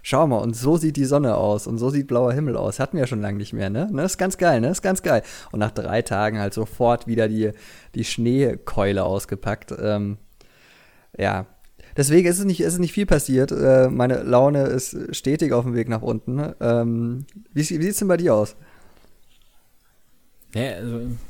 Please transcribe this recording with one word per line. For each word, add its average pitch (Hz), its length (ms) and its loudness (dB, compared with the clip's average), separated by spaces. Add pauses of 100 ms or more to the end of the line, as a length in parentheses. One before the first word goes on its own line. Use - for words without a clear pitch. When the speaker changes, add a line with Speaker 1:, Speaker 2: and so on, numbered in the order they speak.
Speaker 1:
Schau 151 240 2
mal, 123 100 2
und 113 180 -2
so 135 220 2
sieht 156 200 0
die 139 60 2
Sonne 135 320 2
aus 104 300 0
und 113 140 -4
so 123 100 0
sieht 139 160 -2
blauer 123 260 2
Himmel 139 260 -2
aus. 101 220 -4
Hatten 135 160 -4
wir 156 60 0
ja 127 60 0
schon 107 140 -4
lange 101 180 -4
nicht 101 140 -10
mehr, 101 180 -4
ne? 147 200 -2
Ne, 147 120 -2
ist 185 160 -4
ganz 185 180 -2
geil, 151 240 4
ne? 120 80 2
Ist 185 140 -4
ganz 190 180 0
geil. 135 220 2 (280)
Und 107 80 -6
nach 104 120 0
drei 107 320 -2
Tagen 107 340 -2
halt 101 160 -4
sofort 117 540 0
wieder 113 200 2
die, 107 240 0 (440)
die - 100 -4
Schneekeule 113 960 0
ausgepackt. 98 760 -4
Ähm, 104 400 -2 (1000)
ja. 98 300 -2 (500)
Deswegen 151 300 4
ist 175 100 2
es 202 80 -2
nicht, 185 160 0
ist 165 120 0
es 180 60 -2
nicht 175 140 -2
viel 202 140 0
passiert. 135 440 2
Äh, 131 380 6
meine 123 320 0
Laune 135 440 4
ist 131 300 -4 (200)
stetig 147 380 0
auf 120 120 2
dem 123 80 -2
Weg 117 160 -2
nach 113 140 -4
unten. 127 580 -4
Ähm, 117 640 0 (260)
wie, 151 160 -2
wie 160 160 -2
sieht's 202 160 -2
denn 208 80 0
bei 180 100 4
dir 165 180 2
aus? 107 200 0 (2000)
Speaker 2:
Ja, 120 180 -4
also 117 280 -8 (280)